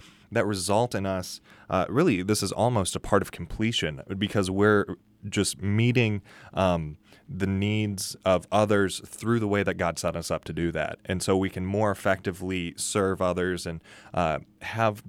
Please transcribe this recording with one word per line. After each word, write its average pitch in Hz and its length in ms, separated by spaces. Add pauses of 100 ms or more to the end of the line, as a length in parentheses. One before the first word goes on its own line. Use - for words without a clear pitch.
(320)
that 101 160
result 104 480
in 98 100
us, 95 360 (280)
uh, 92 180
really, 113 360
this 104 180
is 95 100
almost 110 440
a - 40
part 98 220
of - 100
completion 87 720 (160)
because 98 320
we're 101 360 (440)
just - 320
meeting, 110 640 (320)
um, 85 420 (300)
the 95 200
needs 101 760
of 92 280
others 101 520
through 117 360
the 107 80
way 101 160
that 92 100
God 87 240
set 85 180
us 85 140
up 80 140
to - 100
do 82 180
that. 78 340
And 92 180
so 98 120
we 95 140
can 92 160
more 104 240
effectively 92 880
serve 95 420
others 90 460
and, 82 160 (320)
uh, 80 260 (220)
have 113 480